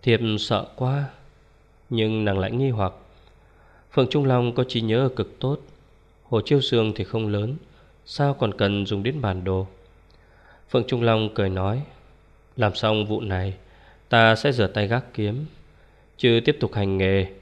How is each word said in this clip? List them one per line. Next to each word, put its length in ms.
Thiếp 180
sợ 260
quá, 300
nhưng 360
nàng 140
lại 120
nghi 180
hoặc. 240
Phượng 180
Trung 160
Long 300
có 80
trí 180
nhớ 340
cực 240
tốt, 200
hồ 180
Chiêu 200
Dương 340
thì 80
không 240
lớn, 280
sao 280
còn 200
cần 320
dùng 180
đến 180
bản 220
đồ? 240
Phượng 180
Trung 160
Long 300
cười 160
nói, 320
"Làm 200
xong 300
vụ 160
này, 320
ta 260
sẽ 160
rửa 160
tay 200
gác 260
kiếm, 320
chứ 280
tiếp 140
tục 140
hành 240
nghề 300